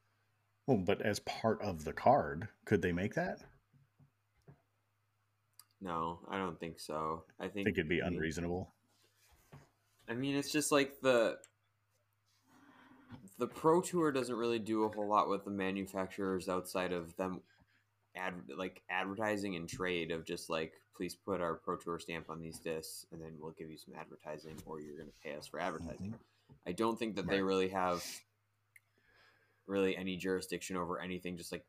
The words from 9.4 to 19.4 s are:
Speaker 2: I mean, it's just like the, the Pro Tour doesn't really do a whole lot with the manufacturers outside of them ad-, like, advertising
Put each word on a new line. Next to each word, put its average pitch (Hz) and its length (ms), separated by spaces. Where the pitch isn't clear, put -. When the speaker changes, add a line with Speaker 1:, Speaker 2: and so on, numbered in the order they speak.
Speaker 2:
I 113 60
mean, 139 220
it's 143 160
just 151 200
like 139 300
the, 120 380
the 123 100
Pro 160 340
Tour 175 300
doesn't 123 240
really 117 240
do 110 240
a 107 60
whole 104 180
lot 104 220
with 98 160
the 101 60
manufacturers 95 960
outside 90 440
of 82 240
them 92 240
ad-, 90 420
like, 92 320
advertising 98 680